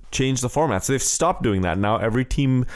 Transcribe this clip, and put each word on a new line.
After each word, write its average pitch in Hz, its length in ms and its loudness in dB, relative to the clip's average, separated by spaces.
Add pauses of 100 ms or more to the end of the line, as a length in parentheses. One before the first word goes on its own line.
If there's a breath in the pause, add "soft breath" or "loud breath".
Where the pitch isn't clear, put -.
(120)
change 131 280 0
the 123 100 -4
format." 139 360 0
So 135 80 0
they've 131 100 0
stopped - 400 0
doing 98 200 2
that. 87 140 0
Now 104 200 0
every 113 260 0
team 131 420 2 (100)